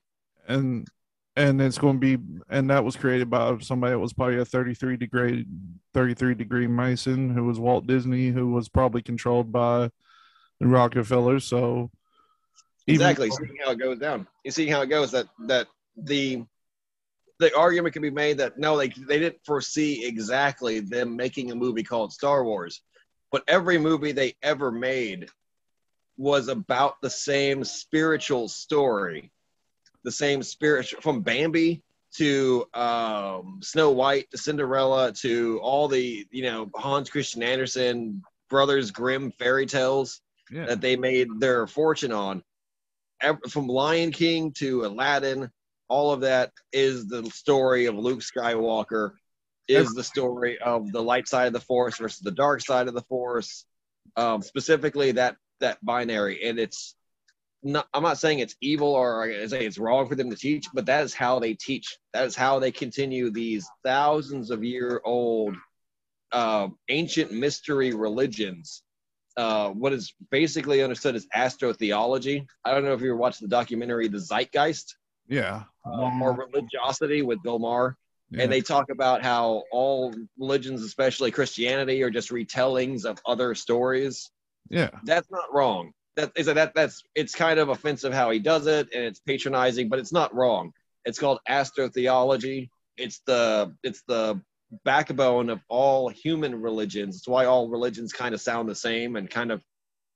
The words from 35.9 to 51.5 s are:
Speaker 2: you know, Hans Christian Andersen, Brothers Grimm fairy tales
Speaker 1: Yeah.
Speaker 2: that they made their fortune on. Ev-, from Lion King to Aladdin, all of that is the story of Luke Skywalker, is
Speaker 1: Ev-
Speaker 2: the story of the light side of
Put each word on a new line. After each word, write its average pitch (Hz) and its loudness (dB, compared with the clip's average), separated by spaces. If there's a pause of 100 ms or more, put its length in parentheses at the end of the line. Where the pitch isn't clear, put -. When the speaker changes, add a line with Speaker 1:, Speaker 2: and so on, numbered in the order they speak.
Speaker 2:
you 127 -8
know, 113 -4
Hans 139 -2
Christian 123 -4
Andersen, 120 -2 (260)
Brothers 139 4
Grimm 127 -4
fairy 131 2
tales 135 0 (320)
Speaker 1:
Yeah. 151 -10
Speaker 2:
that 117 -2
they 127 2
made 127 2 (120)
their 123 2
fortune 147 0
on. 98 -4 (800)
Ev-, 147 -2
from 143 -2
Lion 156 2
King 165 0
to 127 -2
Aladdin, 135 -2 (360)
all 143 2
of 131 -2
that 131 2 (220)
is 131 0
the 113 -6
story 131 2
of 117 0
Luke 117 -2
Skywalker, 113 -2 (560)
is - 6
Speaker 1:
Ev- 110 -8
Speaker 2:
the 120 -6
story 123 -2
of 113 -2
the 113 -4
light 120 0
side 127 2
of 120 0